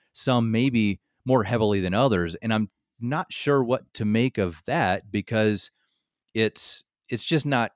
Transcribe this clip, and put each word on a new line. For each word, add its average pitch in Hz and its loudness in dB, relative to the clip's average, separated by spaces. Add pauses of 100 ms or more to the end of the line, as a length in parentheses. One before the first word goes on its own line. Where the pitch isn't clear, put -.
(140)
some 117 0
maybe 113 2 (260)
more 127 4
heavily 104 2
than 90 -2
others. 98 2
And 113 -4
I'm 107 0 (280)
not 135 -6
sure 139 2
what 120 -4
to 113 -4
make 113 0
of 92 -2
that 104 -2
because 107 0 (640)
it's, - -4 (260)
it's 117 -6
just 151 0
not 120 0